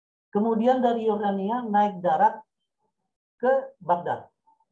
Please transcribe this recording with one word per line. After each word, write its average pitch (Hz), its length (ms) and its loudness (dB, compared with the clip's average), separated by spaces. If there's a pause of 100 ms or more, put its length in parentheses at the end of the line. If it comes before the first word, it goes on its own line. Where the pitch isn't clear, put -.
(320)
kemudian 226 480 2
dari 233 280 0
Yordania 208 560 -2
naik 208 400 0
darat 180 360 2 (1000)
ke 247 120 2 (280)
Baghdad. 175 480 -4 (440)